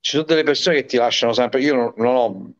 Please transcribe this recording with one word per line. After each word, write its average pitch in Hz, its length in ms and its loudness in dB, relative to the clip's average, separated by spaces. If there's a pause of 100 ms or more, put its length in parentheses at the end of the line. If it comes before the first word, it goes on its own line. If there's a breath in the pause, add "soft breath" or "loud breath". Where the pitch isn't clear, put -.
ci - 120 -6
sono 151 120 -2
delle 156 200 2
persone 147 320 0
che 131 100 0
ti - 100 -4
lasciano 117 360 2
sempre, 123 280 0
io 143 140 2
non, 120 220 0
non 120 200 0
ho 98 440 -2